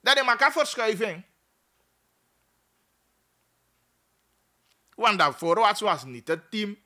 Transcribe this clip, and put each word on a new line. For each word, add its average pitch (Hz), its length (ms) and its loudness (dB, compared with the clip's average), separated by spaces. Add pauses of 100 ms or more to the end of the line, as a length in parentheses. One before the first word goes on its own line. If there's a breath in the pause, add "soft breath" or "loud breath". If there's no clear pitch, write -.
Dat 269 120 2
is 269 80 0
maar 240 180 2
een 285 100 4
verschuiving. 220 720 -4 (3750)
Want 214 240 2
daarvoor 165 360 2
was, 208 260 2
was 170 240 -2
niet 123 240 -16
het 165 220 -6
team 214 360 -8